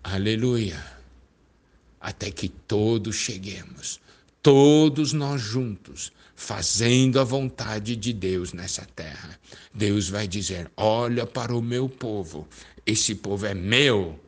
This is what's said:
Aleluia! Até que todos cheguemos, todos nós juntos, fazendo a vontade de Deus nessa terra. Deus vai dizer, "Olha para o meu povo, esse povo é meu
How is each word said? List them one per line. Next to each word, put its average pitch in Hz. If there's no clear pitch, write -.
Aleluia! 107
Até 98
que -
todos 107
cheguemos, 95
todos 147
nós 143
juntos, 107
fazendo 117
a 135
vontade 120
de 117
Deus 92
nessa 90
terra. 80
Deus 101
vai 101
dizer, 92
"Olha 117
para 120
o 120
meu 123
povo, 95
esse 107
povo 98
é 101
meu 101